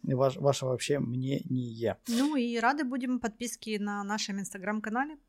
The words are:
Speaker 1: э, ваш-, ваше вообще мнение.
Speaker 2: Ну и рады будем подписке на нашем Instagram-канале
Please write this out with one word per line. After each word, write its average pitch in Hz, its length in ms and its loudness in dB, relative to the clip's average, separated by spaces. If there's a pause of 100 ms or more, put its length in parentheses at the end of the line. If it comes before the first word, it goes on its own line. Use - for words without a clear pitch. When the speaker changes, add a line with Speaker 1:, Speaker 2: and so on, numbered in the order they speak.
Speaker 1:
э, 139 100 2
ваш-, 131 220 4
ваше 139 280 2
вообще 127 340 0
мнение. 127 960 0 (140)
Speaker 2:
Ну 269 260 2
и 233 240 0
рады 277 240 4
будем 254 360 -2
подписке 220 600 -4
на 202 240 -2
нашем 202 360 -2
Instagram-канале 214 760 -4 (140)